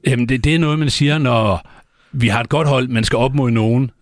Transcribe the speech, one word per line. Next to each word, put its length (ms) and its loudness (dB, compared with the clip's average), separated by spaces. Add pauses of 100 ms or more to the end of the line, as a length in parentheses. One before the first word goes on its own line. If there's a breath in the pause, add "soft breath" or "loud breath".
Jamen, 220 0
det, 140 -2
det 120 2
er 40 2
noget, 200 0
man 100 0
siger, 280 0
når 500 0 (440 soft breath)
vi 160 0
har 140 0
et 80 -8
godt 180 0
hold, 200 0
man 160 0
skal 140 -2
op 160 0
mod 180 0
nogen, 400 0 (100)